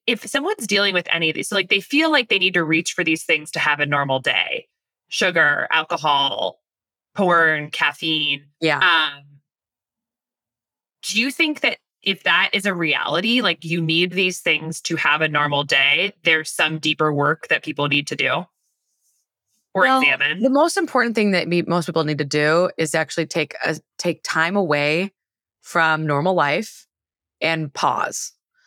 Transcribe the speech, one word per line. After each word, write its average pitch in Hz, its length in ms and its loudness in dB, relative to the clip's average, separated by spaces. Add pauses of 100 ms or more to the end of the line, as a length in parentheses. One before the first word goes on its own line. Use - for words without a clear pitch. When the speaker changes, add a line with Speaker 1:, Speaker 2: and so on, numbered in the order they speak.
Speaker 1:
if 247 200 -2
someone's 285 420 -4
dealing 202 260 2
with 180 160 -2
any 165 200 0
of 156 60 -2
these, - 140 -6
so, 208 60 -4
like, 185 140 -2
they 202 100 2
feel 311 320 2
like 262 180 2
they 196 100 2
need 185 160 2
to 170 80 2
reach 160 300 0
for 180 100 -2
these 160 200 -2
things 160 280 -2
to - 80 -6
have 147 200 0
a 147 60 -2
normal 139 340 0
day, 117 480 -4 (400)
sugar, 165 640 0
alcohol, 139 880 0 (560)
porn, 160 560 2
caffeine. 151 720 -2 (140)
Speaker 2:
Yeah. 147 200 2
Speaker 1:
Um, 156 440 2 (1800)
do - 180 -4
you 262 120 0
think 302 300 -2
that 247 160 -2 (260)
if 196 200 -4
that 175 300 2
is 196 120 -2
a 196 80 0
reality, 175 680 0
like, 175 240 -2
you 165 160 -2
need 165 300 0
these 185 280 -2
things 160 420 -2
to - 140 -4
have 151 260 0
a 156 60 2
normal 147 360 0
day, 143 500 0 (100)
there's 156 260 0
some 160 280 -2
deeper 156 340 0
work 143 360 0
that - 160 0
people 147 240 -2
need 143 200 -2
to 147 80 -8
do 139 300 -2 (1300)
or 190 100 4
Speaker 2:
Well, 262 180 6
Speaker 1:
examine? 151 400 0
Speaker 2:
the 254 80 4
most 294 260 4
important 240 400 0
thing 208 160 4
that 180 160 2
me-, 175 160 2
most 170 220 0
people 165 180 0
need 151 140 -2
to 151 80 -2
do 151 520 2
is 156 180 -2
actually 160 320 -2
take - 360 -4
a, 156 140 -2 (200)
take 170 260 -4
time 165 320 0
away 160 580 0 (480)
from 160 440 0
normal 151 280 2
life 165 520 -2 (560)
and 160 320 -2
pause. - 600 -2 (340)